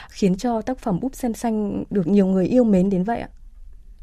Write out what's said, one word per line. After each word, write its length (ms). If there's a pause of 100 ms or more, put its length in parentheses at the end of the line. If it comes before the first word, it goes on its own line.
khiến 280
cho 240
tác 180
phẩm 200
Búp 160
Sen 180
Xanh 560
được 180
nhiều 180
người 220
yêu 160
mến 260
đến 140
vậy 160
ạ? 100 (720)